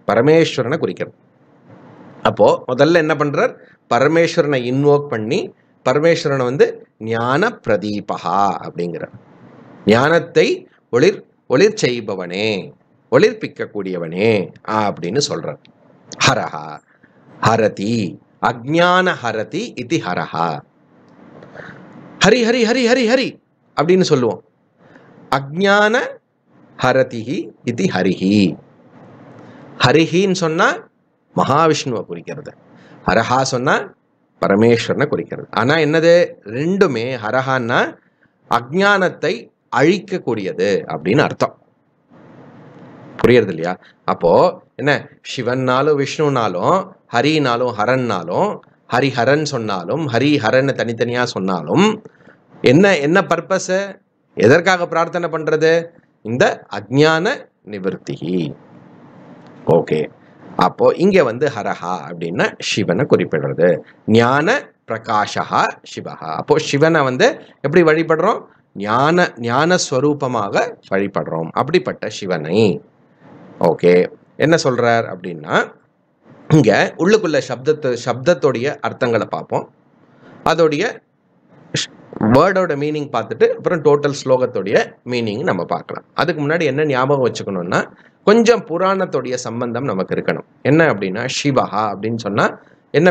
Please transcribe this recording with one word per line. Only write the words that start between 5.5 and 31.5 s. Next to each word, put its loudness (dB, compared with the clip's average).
பரமேஸ்வரனை 2
வந்து 2
ஞான 0
பிரதீபஹா -2
அப்படிங்கிறார். -10
ஞானத்தை 4
ஒளிர், 4
ஒளிர் 2
செய்பவனே, -4
ஒளிர்ப்பிக்க 0
கூடியவனே -2
அப்படின்னு -2
சொல்றார். -6
ஹரஹா -2
ஹரதி, 0
அஜ்ஞான 0
ஹரதி -4
இதி -4
ஹரஹா. -4
ஹரி 4
ஹரி 2
ஹரி 0
ஹரி 2
ஹரி -2
அப்படின்னு 2
சொல்லுவோம். 0
அஜ்ஞான 2
ஹரதிஹி 0
இதி -2
ஹரிஹி. 0
ஹரிஹின்னு 2
சொன்னா 0
மகாவிஷ்ணுவை 0